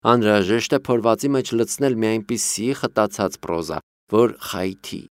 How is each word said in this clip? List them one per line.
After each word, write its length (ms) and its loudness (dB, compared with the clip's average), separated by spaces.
Անհրաժեշտ 680 4
է 80 2
փորվածի 500 0
մեջ 200 0
լցնել 460 0
մի 120 0
այնպիսի 640 -2
խտացած 640 -2
պրոզա, 400 -6
որ 260 4
խայթի։ 600 -8